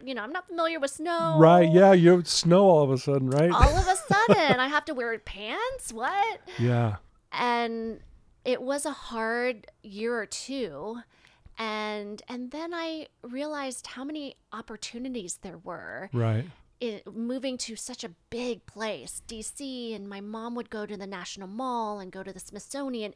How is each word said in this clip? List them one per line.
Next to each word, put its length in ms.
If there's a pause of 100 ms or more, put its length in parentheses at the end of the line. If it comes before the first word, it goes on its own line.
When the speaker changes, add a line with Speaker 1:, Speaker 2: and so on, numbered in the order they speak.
Speaker 1:
you 80
know, 100
I'm 80
not 160
familiar 320
with 120
snow. 460
Speaker 2:
Right. 320
Yeah. 220
You 200
have 180
snow 400
all 140
of 80
a 60
sudden, 320
right? 220
Speaker 1:
All 240
of 120
a 80
Speaker 2:
<laughs> 320
Speaker 1:
sudden, 320
I 80
have 180
to 80
wear 260
pants. 720
What? 480 (200)
Speaker 2:
Yeah. 380 (360)
Speaker 1:
And 640 (460)
it 160
was 240
a 60
hard 760 (160)
year 340
or 100
two. 720 (580)
And, 720
and 220
then 220
I 340 (140)
realized 680
how 160
many 320 (180)
opportunities 880
there 160
were. 560
Speaker 2:
Right. 320 (340)
Speaker 1:
In 200 (140)
moving 460
to 160
such 280
a 60 (220)
big 340
place, 600
D 160
C, 500
and 160
my 100
mom 360
would 160
go 160
to 100
the 80
National 420
Mall 520
and 120
go 120
to 100
the 60
Smithsonian 760